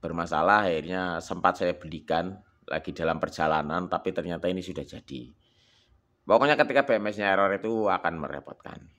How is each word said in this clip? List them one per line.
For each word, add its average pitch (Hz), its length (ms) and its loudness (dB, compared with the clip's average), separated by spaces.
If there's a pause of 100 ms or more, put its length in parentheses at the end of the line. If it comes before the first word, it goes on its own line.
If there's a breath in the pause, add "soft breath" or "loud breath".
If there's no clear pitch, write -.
bermasalah, 85 640 2
akhirnya 87 560 -2
sempat 90 400 0
saya 87 160 0
belikan 80 640 -4 (240)
lagi - 240 -6
dalam 80 320 -2
perjalanan, 78 640 0
tapi 90 320 -4
ternyata 85 320 -4
ini 92 160 -4
sudah 82 160 -10
jadi. 67 480 -14 (960 soft breath)
Pokoknya 135 320 6
ketika 139 320 4
B 117 80 4
M 104 80 -2
S-nya 101 320 2
error 98 160 4
itu 110 320 0
akan 90 320 0
merepotkan. - 640 -12 (180)